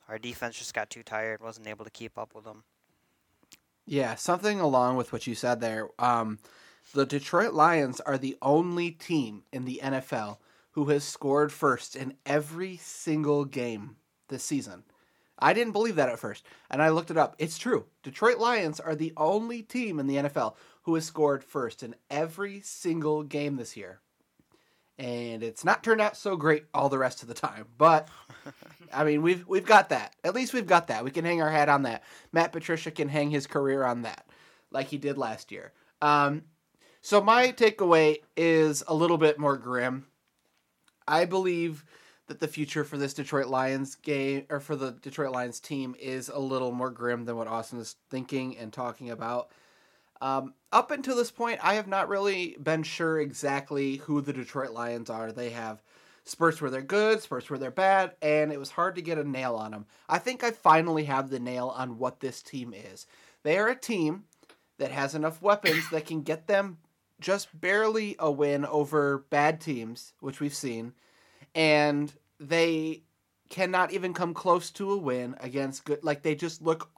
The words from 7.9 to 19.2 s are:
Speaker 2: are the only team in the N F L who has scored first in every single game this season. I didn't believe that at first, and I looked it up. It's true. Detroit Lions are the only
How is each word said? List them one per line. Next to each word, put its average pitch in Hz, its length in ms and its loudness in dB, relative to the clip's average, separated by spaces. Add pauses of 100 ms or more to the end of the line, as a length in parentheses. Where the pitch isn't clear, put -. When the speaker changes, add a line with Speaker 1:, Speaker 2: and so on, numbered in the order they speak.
Speaker 2:
are 139 180 -2
the 135 260 -6
only 175 480 2
team 131 600 -4
in 127 140 -8
the 127 160 -8
N 135 140 -2
F 131 180 -6
L 107 260 -6 (320)
who 147 180 -2
has 143 140 2
scored 147 480 0
first 135 440 0
in 135 200 -10 (100)
every 160 520 -2
single 147 640 -2
game 120 520 -6 (320)
this 131 160 -10
season. 101 400 -6 (560)
I 147 140 6
didn't 226 200 0
believe 214 220 0
that 139 140 4
at 117 100 -6
first, - 260 -10 (240)
and 139 140 2
I 160 60 6
looked 160 200 0
it 165 80 -2
up. 147 220 4
It's 160 180 -4
true. 233 280 -2 (180)
Detroit 226 340 2
Lions 208 420 0
are 160 160 -4
the 160 220 -4
only 214 460 0